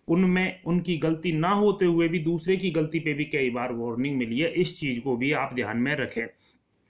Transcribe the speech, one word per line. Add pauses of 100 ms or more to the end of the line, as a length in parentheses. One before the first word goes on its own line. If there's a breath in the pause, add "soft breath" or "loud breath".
उनमें
उनकी
गलती
ना
होते
हुए
भी
दूसरे
की
गलती
पे
भी
कई
बार
वार्निंग
मिली
है,
इस
चीज़
को
भी
आप
ध्यान
में
रखें। (640 soft breath)